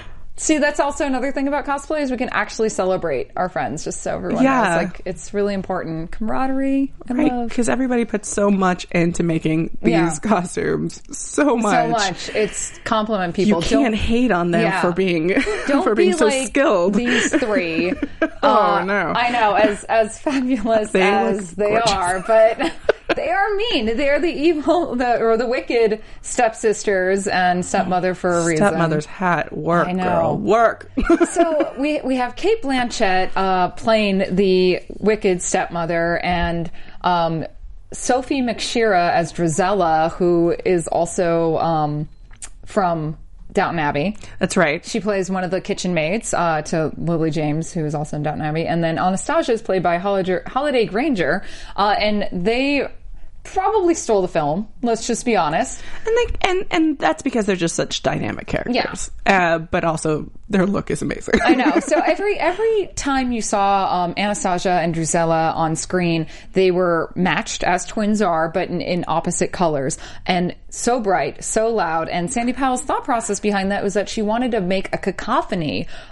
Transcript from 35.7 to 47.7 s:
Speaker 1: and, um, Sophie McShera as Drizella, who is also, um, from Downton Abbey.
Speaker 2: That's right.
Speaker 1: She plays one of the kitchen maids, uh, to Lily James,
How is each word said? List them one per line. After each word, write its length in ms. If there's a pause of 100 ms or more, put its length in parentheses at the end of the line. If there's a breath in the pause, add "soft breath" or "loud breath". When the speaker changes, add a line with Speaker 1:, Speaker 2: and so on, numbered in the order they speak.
Speaker 1:
and, 480 (300 loud breath)
um, 440 (460)
Sophie 500
McShera 720
as 220
Drizella, 800
who 500
is 240
also, 720
um, 500 (580)
from 520 (340)
Downton 280
Abbey. 360 (220 loud breath)
Speaker 2:
That's 180
right. 300
Speaker 1:
She 140
plays 320
one 120
of 60
the 100
kitchen 360
maids, 400
uh, 280
to 340
Lily 340
James, 420